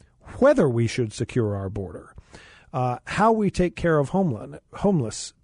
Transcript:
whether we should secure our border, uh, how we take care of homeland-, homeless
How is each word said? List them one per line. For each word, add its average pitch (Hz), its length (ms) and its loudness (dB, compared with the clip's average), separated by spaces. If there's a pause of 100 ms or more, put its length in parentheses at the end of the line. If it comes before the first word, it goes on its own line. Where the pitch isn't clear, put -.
(380)
whether 254 300 6
we 117 180 2
should 113 280 -2
secure 110 420 -2
our 98 140 -6
border, 95 440 -12 (600)
uh, 127 320 -2
how 220 260 2
we 214 180 2
take 180 240 0
care 165 240 2
of 139 120 0
homeland-, 143 500 -2 (140)
homeless 160 580 -2 (120)